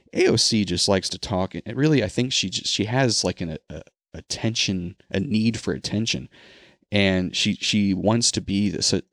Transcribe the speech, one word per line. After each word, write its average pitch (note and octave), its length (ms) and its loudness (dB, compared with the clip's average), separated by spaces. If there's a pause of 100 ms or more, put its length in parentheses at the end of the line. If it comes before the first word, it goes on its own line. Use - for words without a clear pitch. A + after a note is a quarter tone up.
(120)
A F4+ 140 2
O A2 100 4
C G#2+ 280 2
just F2+ 240 0
likes F#2+ 220 2
to F2+ 80 -8
talk. F#2+ 360 -2
And A2+ 220 -10
really, C#3+ 260 2
I G#2 60 -2
think B2 240 -2
she - 180 -2
just, - 220 -4
she G#2 140 0
has, A#2+ 360 2
like, F#2 180 -2
an, E2+ 100 -6
a, D#2 80 -8 (160)
a D#2+ 80 -12 (320)
attention, F#2 800 -4 (140)
a G2 100 -2
need A2 400 0
for F#2+ 120 -2
attention. A2+ 560 -4 (640)
And F#2+ 460 2
she, G2+ 180 0
she G2+ 400 2
wants G#2 380 2
to - 80 -2
be G2 300 0
this, - 220 -2
uh, F#2+ 100 2 (100)